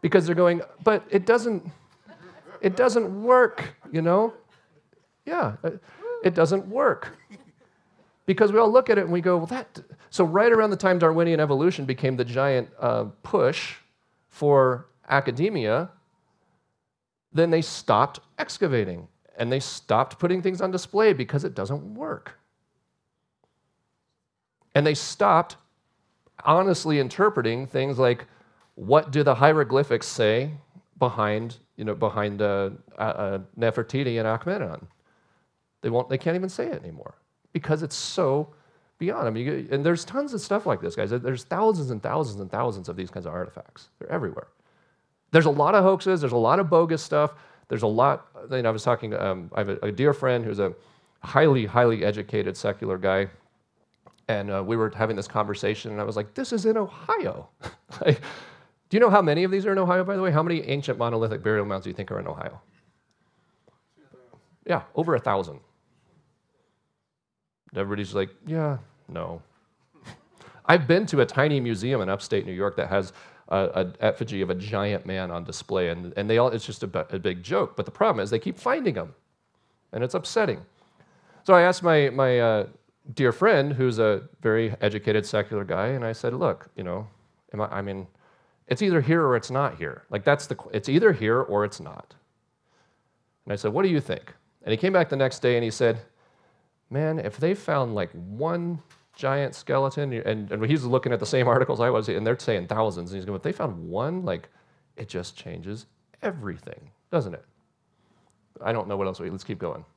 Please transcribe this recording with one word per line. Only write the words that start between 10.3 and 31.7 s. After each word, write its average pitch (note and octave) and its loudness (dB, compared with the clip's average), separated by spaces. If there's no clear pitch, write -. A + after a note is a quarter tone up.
around A3 6
the G3 -2
time F#3 2
Darwinian E3 4
evolution D3+ 2
became C3 -2
the B2 0
giant, B2+ 0
uh, A#2 0
push - 0
for C3+ 4
academia, C#3 0
then E3+ 4
they E3 4
stopped - 0
excavating G#2+ -2
and A#2 -2
they C3+ 0
stopped - -2
putting F3+ 0
things F#3 -2
on F#3+ -2
display G3+ 2
because C#3 -2
it - -4
doesn't D3 -6
work. D4 -10
And D3 4
they D3+ 4
stopped F3 2
honestly D#3+ 2
interpreting C3 0
things C3+ -4
like, A#2+ 2
what D3 2
do D3 2
the C#3+ 6
hieroglyphics C#3 4
say A#2 0
behind, A2+ -2